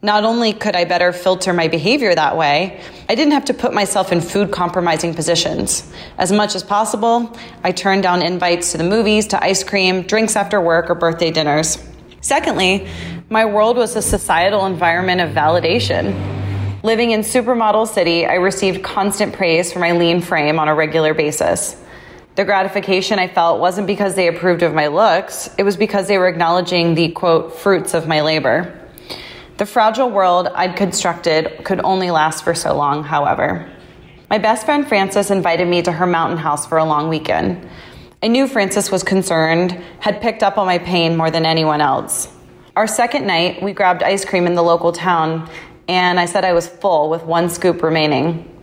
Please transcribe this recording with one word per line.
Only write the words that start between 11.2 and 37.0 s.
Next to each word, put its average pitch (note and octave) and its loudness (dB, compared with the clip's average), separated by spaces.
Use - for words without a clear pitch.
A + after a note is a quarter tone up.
dinners. D#3 0
Secondly, G3+ 0
my A3 2
world G#3+ 2
was A#3+ 0
a G#3+ -2
societal G3 2
environment F3+ 0
of E3 0
validation. E3 2
Living A3+ 2
in G#3+ 2
Supermodel A3 2
City, E3+ 2
I D3+ 2
received F#3+ 0
constant G3+ -2
praise E3+ 0
for F#3 -6
my E3+ 2
lean E3+ 2
frame D#3+ 0
on D3+ 2
a D3+ 2
regular D#3 2
basis. D#3 -2
The G3 0
gratification G3 0
I F3+ 0
felt E3+ 2
wasn't F3+ 0
because G3 -2
they F3+ 2
approved E3+ 0
of E3 2
my D3+ 0
looks, F#3 0
it G3 0
was G3 2
because G3+ -2
they G3+ 2
were F#3 4
acknowledging E3+ 0
the, E3 2
quote, E3 0
"fruits F3+ 0
of E3 -2
my D#3 2
labor." D3+ 0
The G#3 -2
fragile A3+ 2
world F3+ 2
I'd F#3 -2
constructed E3+ -2
could F#3 -2
only F#3 0
last D#3 0
for E3+ 0
so D#3+ -2
long, D3 0
however. D3 -2
My G#3 0
best A3 0
friend D4 0
Frances G3 0
invited F3 0
me F3 2
to F3 0
her E3+ 0
mountain E3+ 0
house D3+ -2
for E3 0
a D#3+ 2
long D3+ 0